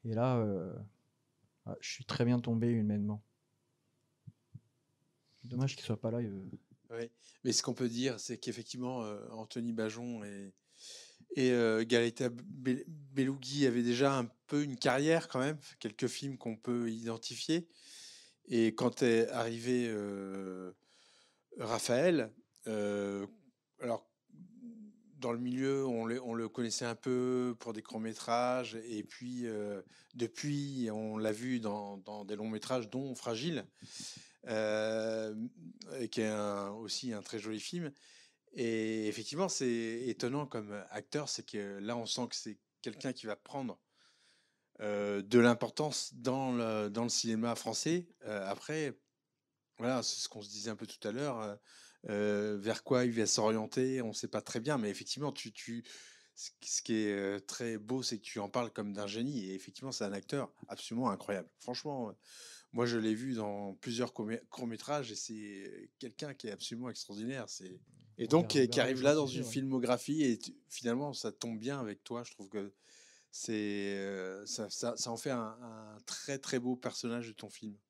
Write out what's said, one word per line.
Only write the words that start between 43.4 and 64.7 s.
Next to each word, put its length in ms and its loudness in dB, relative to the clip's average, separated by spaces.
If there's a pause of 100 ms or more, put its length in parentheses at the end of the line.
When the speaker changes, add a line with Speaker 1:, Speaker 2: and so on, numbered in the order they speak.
Speaker 2:
euh, 420 0
de 180 8
l'importance 760 4
dans 400 0
le, 340 2
dans 140 0
le 60 0
cinéma 460 2
français. 520 0 (180)
Euh, 240 -2
après, 480 -4 (840)
voilà, 240 2
c'est 180 -2
ce 80 -4
qu'on 120 -12
se 80 -14
disait 200 -6
un 60 -2
peu 120 -8
tout 200 -6
à 40 0
l'heure, 300 0
euh, 140 -4 (540)
euh, 500 4
vers 240 0
quoi 220 6
il 60 4
va 140 4
s'orienter, 760 4
on 120 -2
sait 140 -4
pas 140 -2
très 180 -4
bien, 180 2
mais 120 2
effectivement, 420 -4
tu, 200 -10
tu, 320 -10 (520)
ce, 160 -10 (100)
ce 200 -2
qui 120 0
est, 180 4
euh, 280 2
très 380 -4
beau, 240 -2
c'est 160 -2
que 60 -10
tu 160 -6
en 100 -2
parles 220 0
comme 220 -4
d'un 140 -4
génie, 380 -2
et 100 -4
effectivement, 360 -10
c'est 140 -2
un 80 -2
acteur 380 -4 (160)
absolument 420 0
incroyable. 400 -2 (100)
Franchement, 500 -6
euh, 20 -10 (600)
moi, 140 2
je 120 2
l'ai 180 4
vu 180 -2
dans 420 -4
plusieurs 380 -4
courts-mé-, 360 -4
courts-métrages, 640 -4